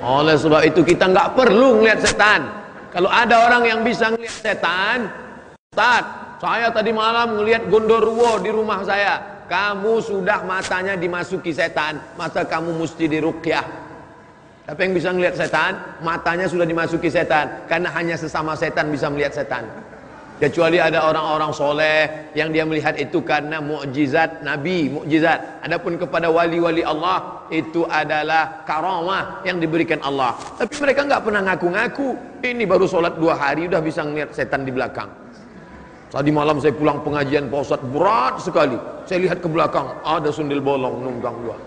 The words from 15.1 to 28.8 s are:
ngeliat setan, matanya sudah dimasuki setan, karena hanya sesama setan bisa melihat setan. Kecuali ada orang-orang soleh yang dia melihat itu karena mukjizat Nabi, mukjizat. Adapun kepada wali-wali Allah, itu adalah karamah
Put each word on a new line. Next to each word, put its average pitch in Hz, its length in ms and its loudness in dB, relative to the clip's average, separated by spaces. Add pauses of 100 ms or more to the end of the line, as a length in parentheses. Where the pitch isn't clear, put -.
ngeliat 180 240 0
setan, 160 400 0 (320)
matanya 170 400 -2
sudah 175 240 0
dimasuki 165 400 0
setan, 151 560 0
karena 170 240 0
hanya 170 240 -2
sesama 156 400 -4
setan 151 400 -2
bisa 147 160 -2
melihat 143 320 -2
setan. 123 240 -6 (680)
Kecuali 165 400 2
ada 160 320 4
orang-orang 156 400 0
soleh 151 880 0
yang 156 160 0
dia 156 160 2
melihat 156 320 0
itu 160 240 -2
karena 151 320 0
mukjizat 147 880 -2
Nabi, 151 480 -2
mukjizat. 151 720 0
Adapun 165 320 -4
kepada 165 320 -2
wali-wali 170 560 2
Allah, 160 640 -4
itu 160 400 -2
adalah 156 800 0
karamah 180 800 -2